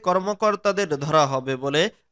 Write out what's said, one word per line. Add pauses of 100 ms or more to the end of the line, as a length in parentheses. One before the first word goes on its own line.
কর্মকর্তাদের (160)
ধরা
হবে
বলে (300)